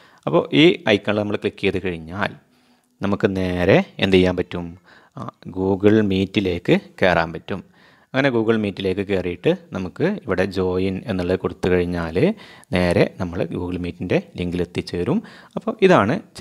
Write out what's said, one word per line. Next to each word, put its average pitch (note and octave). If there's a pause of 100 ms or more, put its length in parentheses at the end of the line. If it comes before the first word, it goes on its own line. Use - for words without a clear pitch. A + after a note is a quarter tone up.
(280)
അപ്പോൾ - (220)
ഈ - (300)
ഐക്കണിൽ G#2
നമ്മൾ G#2
ക്ലിക്ക് -
ചെയ്ത് F#2
കഴിഞ്ഞാൽ E2+ (720)
നമുക്ക് G2+ (100)
നേരെ F2+ (280)
എന്ത് F#2+
ചെയ്യാൻ F#2
പറ്റും, F2 (520)
ആ, - (360)
Google G2 (120)
Meet-ിലേക്ക് F#2+ (260)
കയറാൻ E2+
പറ്റും. F2 (500)
അങ്ങനെ C3+
Google A2+
Meet-ിലേക്ക് F#2+
കയറിയിട്ട് F2+ (240)
നമുക്ക് G#2+ (180)
ഇവിടെ F#2+ (120)
ജോയിൻ F#2 (160)
എന്നുള്ളത് F#2
കൊടുത്തു -
കഴിഞ്ഞാൽ E2+ (580)
നേരെ F2+ (160)
നമ്മൾ F2+ (160)
Google F2+
Meet-ിൻ്റെ F#2 (200)
ലിങ്കിൽ F2
എത്തിച്ചേരും. F#2 (380)
അപ്പോൾ - (140)
ഇതാണ് E3 (260)